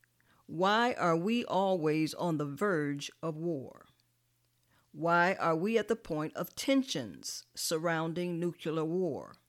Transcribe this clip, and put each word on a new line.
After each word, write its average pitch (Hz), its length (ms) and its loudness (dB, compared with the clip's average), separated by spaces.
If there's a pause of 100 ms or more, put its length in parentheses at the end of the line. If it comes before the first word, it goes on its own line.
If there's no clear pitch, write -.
(460)
Why 214 520 2
are 165 180 2
we 226 280 0
always 156 680 2
on 160 240 0
the 147 80 -2
verge 143 640 -2 (120)
of 165 140 -4
war? 156 500 -6 (1040)
Why 170 460 4
are 165 180 2
we 208 200 0
at 208 120 2
the - 80 2
point 156 380 -6
of - 200 -8
tensions 170 920 -2 (100)
surrounding 165 840 -2
nuclear 165 440 -2
war? 160 520 -2 (120)